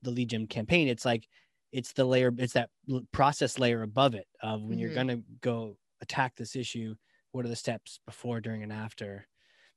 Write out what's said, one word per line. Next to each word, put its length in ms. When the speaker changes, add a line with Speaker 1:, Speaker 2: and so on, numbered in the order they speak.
Speaker 1:
the 100
lead 180
gen 160
campaign. 400
It's, 180
like, 220
it's 220
the 100
layer, 340
it's 140
that 180
l-, 220
process 480
layer 240
above 320
it 140
of 220
when 160
you're 120
Speaker 2:
Mm-hmm. 60
Speaker 1:
gonna 240
go 360
attack 360
this 180
issue, 400
what 120
are 40
the 80
steps 500
before, 340
during, 220
and 100
after? 540